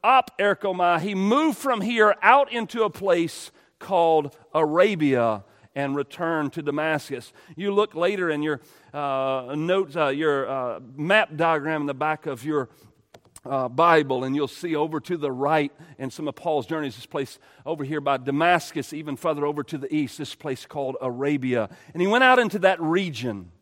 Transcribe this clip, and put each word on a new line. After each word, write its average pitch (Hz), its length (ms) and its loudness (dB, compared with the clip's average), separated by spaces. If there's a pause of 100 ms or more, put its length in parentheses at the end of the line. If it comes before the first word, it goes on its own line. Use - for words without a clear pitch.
ap 254 380 4
erchomai, 180 600 2
he 196 140 -4
moved 226 440 2
from 240 240 -2
here 214 380 4
out 262 300 6
into 226 320 -4
a - 80 2
place 175 640 -2 (260)
called 165 560 2 (180)
Arabia 151 920 2 (320)
and 139 180 -4
returned 151 600 -4
to 165 80 -8
Damascus. 147 720 -4 (220)
You 202 180 -2
look 208 220 0
later 180 340 0
in 151 140 -2
your, 151 180 -4 (320)
uh, 135 640 -4
notes, 160 380 -2
uh, 156 140 2
your, 139 420 0
uh, 123 300 -6 (160)
map 170 400 0
diagram 156 460 0
in 143 40 -4
the 143 80 -4
back 151 320 -4
of 127 180 -8
your, 147 260 -2 (760)
uh, 131 240 -2
Bible, 139 560 4
and 131 100 -4
you'll 143 140 -2
see 165 260 -8
over 156 260 -2
to 180 160 -6
the 147 140 -4
right 143 420 0 (240)
in 131 140 -8
some 156 160 -10
of 135 80 -6
Paul's 151 320 -4
journeys, 151 300 -6
this 120 100 -20
place 139 320 -8 (260)
over 151 200 -6
here 147 160 -6
by 139 160 0
Damascus, 147 760 0
even 147 240 -10
further 147 300 -2
over 147 160 -4
to 151 160 -8
the 135 160 -6
east, 147 240 -4
this 143 160 -10
place 135 320 -10
called 135 340 -8
Arabia. 127 680 -2 (260)
And 175 80 -2
he 190 60 2
went 233 160 4
out 254 160 6
into 214 180 -2
that 185 220 4
region. 127 800 -4